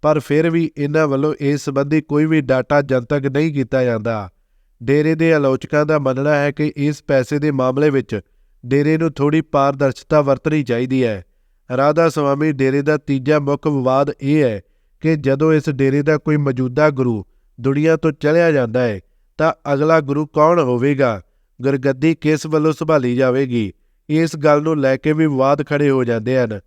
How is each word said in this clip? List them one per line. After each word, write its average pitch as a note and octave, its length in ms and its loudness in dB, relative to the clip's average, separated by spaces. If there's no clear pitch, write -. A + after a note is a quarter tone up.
ਪਰ D3+ 180 2
ਫਿਰ D#3 300 0
ਵੀ E3 280 0
ਇਹਨਾਂ D3 300 0
ਵੱਲੋਂ C#3+ 340 0
ਇਸ C#3+ 240 -2
ਸੰਬੰਧੀ C#3+ 360 0
ਕੋਈ D3+ 240 0
ਵੀ D#3 160 2
ਡਾਟਾ C3 400 0
ਜਨਤਕ C3+ 440 -2
ਨਹੀਂ D3 280 -2
ਕੀਤਾ C3 300 -2
ਜਾਂਦਾ। A2 460 -4
ਡੇਰੇ D3+ 320 2
ਦੇ D#3+ 180 2
ਆਲੋਚਕਾਂ D3 520 0
ਦਾ D3+ 140 0
ਮੰਨਣਾ C3+ 360 0
ਹੈ C#3+ 160 0
ਕਿ D3+ 240 -4
ਇਸ D3 280 -4
ਪੈਸੇ C#3 360 0
ਦੇ D3+ 120 -2
ਮਾਮਲੇ C3 380 0
ਵਿੱਚ B2+ 300 -2
ਡੇਰੇ D3 320 2
ਨੂੰ D#3+ 140 -2
ਥੋੜ੍ਹੀ D3 300 0
ਪਾਰਦਰਸ਼ਤਾ C#3 800 0
ਵਰਤਣੀ C#3+ 420 0
ਚਾਹੀਦੀ B2+ 400 -2
ਹੈ। G#2 220 -4
ਰਾਧਾ D3+ 320 2
ਸੁਆਮੀ D3 420 0
ਡੇਰੇ C3+ 300 0
ਦਾ D3+ 160 0
ਤੀਜਾ C#3+ 420 0
ਮੁੱਖ C#3+ 280 -2
ਵਿਵਾਦ C#3 440 0
ਇਹ D3 220 2
ਹੈ G#2+ 180 -2
ਕਿ D#3+ 140 0
ਜਦੋਂ C#3+ 380 0
ਇਸ D3+ 160 0
ਡੇਰੇ C3+ 320 0
ਦਾ D3+ 160 2
ਕੋਈ D3+ 200 -2
ਮੌਜੂਦਾ C3+ 520 0
ਗੁਰੂ B2 360 -2
ਦੁਨੀਆ D3 340 2
ਤੋਂ D#3 160 -2
ਚਲਿਆ D#3+ 400 2
ਜਾਂਦਾ B2+ 300 0
ਹੈ, A2 180 -2
ਤਾਂ D#3 360 -2
ਅਗਲਾ D#3 260 2
ਗੁਰੂ C#3+ 260 -4
ਕੌਣ D#3 340 2
ਹੋਵੇਗਾ, B2+ 640 0
ਗੁਰਗੱਦੀ C3+ 540 0
ਕਿਸ D3+ 300 -2
ਵੱਲੋਂ D#3 280 0
ਸੰਭਾਲੀ C#3+ 420 0
ਜਾਵੇਗੀ, B2 580 0
ਇਸ D#3+ 260 0
ਗੱਲ D3 260 2
ਨੂੰ D#3 180 -2
ਲੈ C3+ 180 2
ਕੇ D3+ 160 0
ਵੀ D#3 140 2
ਵਿਵਾਦ C#3 380 0
ਖੜੇ D3 240 0
ਹੋ C3+ 140 2
ਜਾਂਦੇ A#2 340 -2
ਹਨ। A2 300 -2